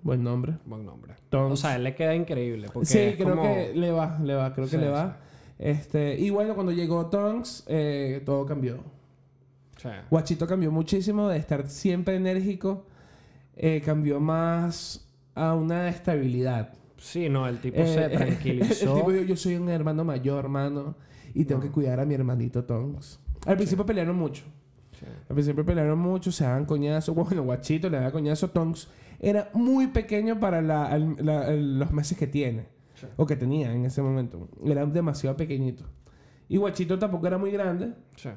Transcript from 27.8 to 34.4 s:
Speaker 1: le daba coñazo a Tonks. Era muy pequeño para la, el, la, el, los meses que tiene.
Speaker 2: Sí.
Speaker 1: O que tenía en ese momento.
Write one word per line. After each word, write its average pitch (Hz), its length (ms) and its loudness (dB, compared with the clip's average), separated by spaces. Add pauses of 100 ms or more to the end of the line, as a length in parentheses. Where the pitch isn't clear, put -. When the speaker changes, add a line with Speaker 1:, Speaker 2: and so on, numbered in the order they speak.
Speaker 1:
le 156 80 0
daba 127 140 0
coñazo 151 360 0
a - 60 -2
Tonks. 165 360 -2 (320)
Era 208 320 2
muy 262 340 4
pequeño 220 540 0
para 180 200 2
la, 151 340 2
el, 156 200 2 (100)
la, 151 240 2
el, 143 300 2
los 160 140 0
meses 147 240 0
que 143 100 0
tiene. 127 380 -2 (300)
Speaker 2:
Sí. - 200 -18
Speaker 1:
O 160 100 2
que 147 120 0
tenía 131 360 0
en 123 120 0
ese 131 160 -2
momento. 127 480 -2 (160)